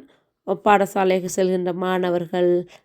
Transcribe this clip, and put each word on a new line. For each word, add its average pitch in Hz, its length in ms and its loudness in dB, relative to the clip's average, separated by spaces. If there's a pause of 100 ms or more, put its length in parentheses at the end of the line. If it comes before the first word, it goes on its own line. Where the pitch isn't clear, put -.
(480)
பாடசாலைக்கு 190 880 2
செல்கின்ற 185 380 0
மாணவர்கள், 180 960 0 (160)